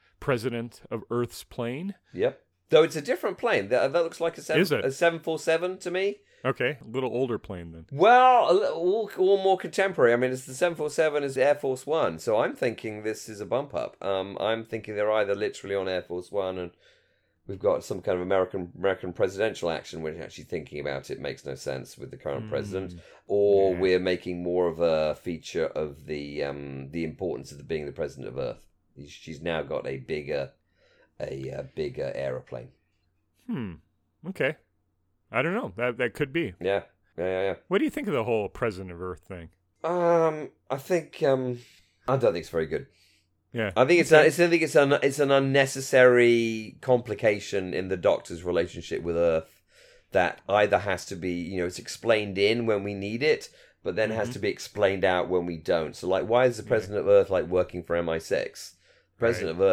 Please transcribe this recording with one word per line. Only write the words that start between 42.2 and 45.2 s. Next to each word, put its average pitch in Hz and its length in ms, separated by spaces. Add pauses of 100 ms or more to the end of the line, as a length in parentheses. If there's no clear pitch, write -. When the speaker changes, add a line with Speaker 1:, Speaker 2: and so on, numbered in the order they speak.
Speaker 2:
think 85 100
it's - 80
very 80 160
good. 76 200 (640)
Speaker 1:
Yeah. 110 240
Speaker 2:
I 123 80
think 170 160
it's 131 120
Speaker 1:
Okay. 156 120
Speaker 2:
a, - 20
it's, 160 140
I 175 80
think 170 140
it's 160 120
an, 143 180 (100)
it's 139 160
an 139 120 (600)